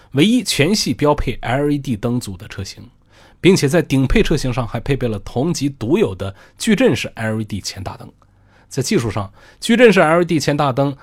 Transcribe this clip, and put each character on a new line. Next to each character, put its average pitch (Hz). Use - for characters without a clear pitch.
唯 143
一 226
全 180
系 151
标 147
配 -
L 143
E 147
D 135
灯 120
组 98
的 -
车 98
型， -
并 185
且 147
在 165
顶 135
配 220
车 165
型 127
上 113
还 117
配 139
备 123
了 107
同 165
级 143
独 139
有 127
的 98
矩 220
阵 185
式 -
L 110
E 110
D 104
前 -
大 -
灯。 -
在 135
技 208
术 117
上， 101
矩 233
阵 233
式 190
L 165
E -
D 165
前 147
大 143
灯， 139